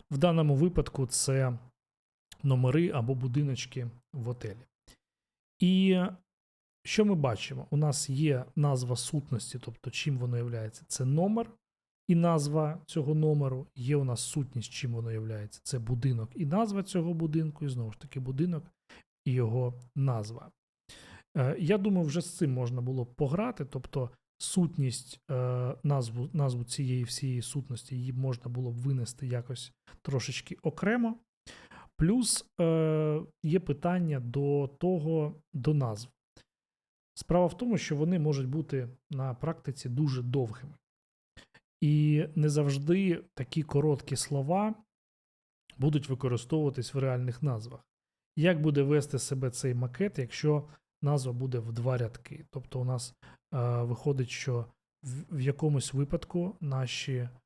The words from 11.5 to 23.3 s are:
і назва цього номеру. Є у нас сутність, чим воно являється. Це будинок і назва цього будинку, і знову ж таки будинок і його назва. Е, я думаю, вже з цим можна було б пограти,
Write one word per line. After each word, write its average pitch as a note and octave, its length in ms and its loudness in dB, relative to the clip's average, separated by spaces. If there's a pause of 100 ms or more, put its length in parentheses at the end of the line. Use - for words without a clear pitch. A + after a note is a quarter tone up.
і F3+ 60 8
назва D#3 720 2
цього D3+ 280 0
номеру. D3 520 2 (100)
Є C3 200 0
у C#3 80 2
нас B2 160 -2
сутність, - 520 -4
чим B2 200 -4
воно A#2 200 -4
являється. A2 500 -6
Це - 160 -6
будинок A#2+ 560 0
і E3+ 120 -2
назва G3 360 2
цього F3 320 0
будинку, D#3+ 500 -2
і C#3+ 40 -2
знову A#2+ 240 -4
ж - 60 -16
таки - 220 -10
будинок D3 440 -2 (600)
і C3+ 80 0
його B2 420 0 (220)
назва. A#2 540 -2 (840)
Е, C#3 220 2
я G3 200 4
думаю, F#3+ 280 4
вже D3 140 0
з - 160 -8
цим C#3+ 160 2
можна B2 280 -2
було B2+ 240 -2
б - 100 -20
пограти, E3 500 -2